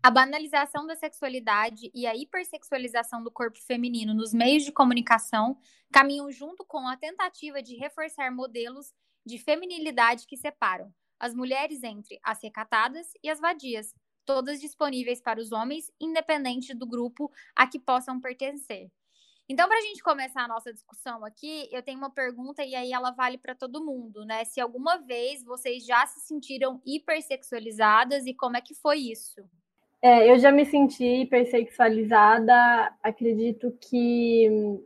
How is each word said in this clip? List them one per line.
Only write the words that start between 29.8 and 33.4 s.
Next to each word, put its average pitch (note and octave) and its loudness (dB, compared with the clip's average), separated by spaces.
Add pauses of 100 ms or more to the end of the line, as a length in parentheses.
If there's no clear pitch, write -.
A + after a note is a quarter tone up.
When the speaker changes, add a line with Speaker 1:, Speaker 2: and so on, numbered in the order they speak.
Speaker 2:
É, A#3+ 10
eu B3+ 12
já C#4 10
me C#4+ 6
senti C4 2
hipersexualizada, A#3 4 (100)
acredito A#3 -2